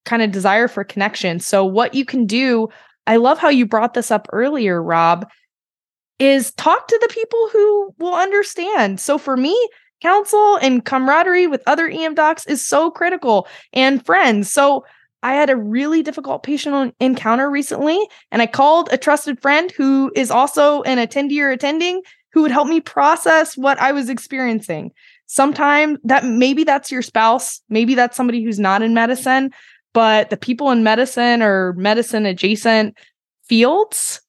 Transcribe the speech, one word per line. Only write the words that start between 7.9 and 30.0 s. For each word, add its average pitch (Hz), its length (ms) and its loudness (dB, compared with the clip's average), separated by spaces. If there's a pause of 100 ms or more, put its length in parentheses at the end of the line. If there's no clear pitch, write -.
will 349 160 -4
understand. 359 880 -2
So 285 180 -2
for 269 180 -4
me, 285 200 0 (440)
counsel 403 600 2
and 254 240 0
camaraderie 330 600 2
with 294 200 -4
other 311 220 0
E 320 160 -6
M 311 100 -6
docs 320 320 0
is 277 200 -4
so 311 240 0
critical 285 560 -2 (260)
and 262 320 0
friends. 240 480 2
So 277 320 2 (400)
I 254 100 -2
had 285 160 2
a 262 60 2
really 262 460 -2
difficult 277 400 -8
patient 285 320 -4
en-, 269 260 -2
encounter 262 500 0
recently, 294 500 -2 (300)
and 233 120 0
I 226 40 0
called 302 460 2
a 262 60 2
trusted 294 420 -2
friend 302 320 0
who 269 440 0
is 254 140 0
also 285 520 2
an 254 160 -2
attendee 277 420 -2
or 277 100 0
attending 320 520 -4 (300)
who 320 100 4
would 302 80 0
help 269 180 2
me 330 120 0
process 320 760 2
what 269 220 0
I 269 140 0
was 277 160 -4
experiencing. 233 800 -6 (360)
Sometimes 294 760 0
that, 262 200 2
maybe 254 400 0
that's 285 280 -2
your 254 100 -6
spouse, 226 640 -2
maybe 233 260 0
that's 247 220 0
somebody 240 260 -2
who's 220 180 -4
not 196 220 0
in 226 120 0
medicine, 254 560 0 (440)
but 220 360 4